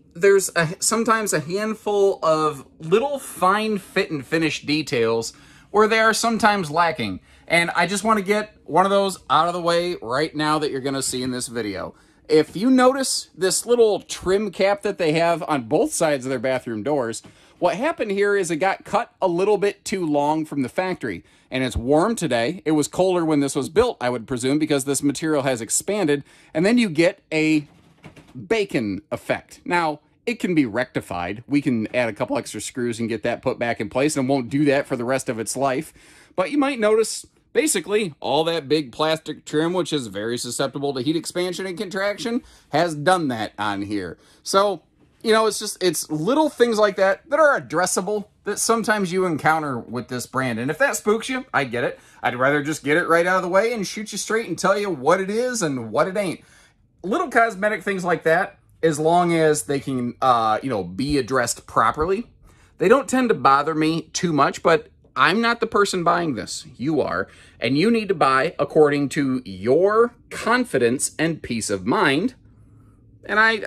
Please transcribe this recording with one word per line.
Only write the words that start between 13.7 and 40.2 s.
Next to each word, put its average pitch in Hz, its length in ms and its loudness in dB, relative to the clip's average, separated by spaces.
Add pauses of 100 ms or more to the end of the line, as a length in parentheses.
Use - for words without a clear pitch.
trim 196 500 -2
cap 196 320 0
that 202 160 -4
they 160 140 0
have 165 340 0
on 131 220 -2
both 214 240 0
sides 147 340 0
of 135 40 -4
their 127 100 -4
bathroom 123 420 -4
doors, 123 400 -2 (380)
what 170 160 2
happened 254 340 -4
here 202 240 2
is 185 160 0
it 165 60 -2
got 190 280 -2
cut 220 380 -4
a - 60 2
little 190 300 2
bit 196 260 -2
too 190 200 -4
long 151 400 0
from 143 180 -4
the 120 60 -2
factory. 147 540 -4 (300)
And 131 100 -2
it's 127 140 -4
warm 151 400 2
today. 127 480 -2
It 156 80 0
was 151 160 2
colder 180 360 2
when 156 140 2
this 139 160 0
was 139 140 -2
built, 233 320 2
I 123 100 0
would 120 160 -6
presume, 131 320 0
because 147 280 0
this 143 180 -2
material 143 400 0
has 131 160 0
expanded. 147 640 -2 (280)
And 170 140 0
then 240 120 4
you 226 100 2
get 165 340 0 (100)
a 156 360 2 (800)
bacon 135 540 -2 (100)
effect. - 520 -6
Now, 165 360 -2 (260)
it 240 140 -4
can 185 120 -2
be 147 140 4
rectified. 104 800 -6
We 143 160 0
can 113 320 0
add 123 140 0
a 107 40 -4
couple 135 240 -4
extra 110 240 -6
screws 120 380 -6
and 117 100 -4
get 110 140 -4
that 117 180 -2
put 127 200 -4
back 117 200 -4
in 107 80 -4
place, 143 280 0
and 131 120 -2
won't 131 220 0
do 143 140 0
that 139 240 2
for 135 80 -2
the 120 80 -4
rest 131 240 -2
of 117 100 -4
its 113 180 -6
life. 135 380 -4 (400)
But 185 160 -2
you 294 80 0
might 277 220 0
notice, 214 440 2 (280)
basically, 208 680 0
all 139 240 0
that 160 240 -2
big 147 220 0
plastic 156 560 -4
trim, 165 260 0
which 180 200 -2
is 131 160 -4
very 104 280 -6